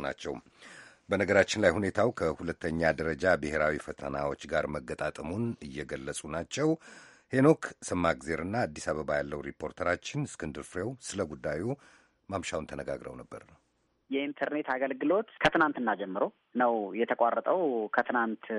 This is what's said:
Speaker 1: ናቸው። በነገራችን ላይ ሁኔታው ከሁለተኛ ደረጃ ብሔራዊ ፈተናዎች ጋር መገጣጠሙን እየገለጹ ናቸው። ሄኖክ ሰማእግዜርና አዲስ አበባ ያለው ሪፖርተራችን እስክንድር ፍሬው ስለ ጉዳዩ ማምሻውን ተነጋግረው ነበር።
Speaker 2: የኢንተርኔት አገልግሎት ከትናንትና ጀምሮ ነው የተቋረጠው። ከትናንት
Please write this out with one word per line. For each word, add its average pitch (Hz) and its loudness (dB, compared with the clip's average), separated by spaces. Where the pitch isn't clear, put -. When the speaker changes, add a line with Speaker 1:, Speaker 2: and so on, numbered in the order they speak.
Speaker 1:
ናቸው። 69 -6
በነገራችን 98 4
ላይ 92 8
ሁኔታው 104 4
ከሁለተኛ 82 -2
ደረጃ 80 -2
ብሔራዊ 76 0
ፈተናዎች 71 -6
ጋር 78 0
መገጣጠሙን 76 -4
እየገለጹ 69 -8
ናቸው። 85 -2
ሄኖክ 139 8
ሰማእግዜርና 85 0
አዲስ 76 -4
አበባ 76 -2
ያለው 71 -2
ሪፖርተራችን 87 -4
እስክንድር 76 -8
ፍሬው 90 -6
ስለ - -4
ጉዳዩ 76 -6
ማምሻውን 85 -4
ተነጋግረው 67 -8
ነበር። 58 -16
Speaker 2:
የኢንተርኔት 143 -2
አገልግሎት 135 0
ከትናንትና 147 2
ጀምሮ 95 -2
ነው 120 4
የተቋረጠው። 117 2
ከትናንት 117 0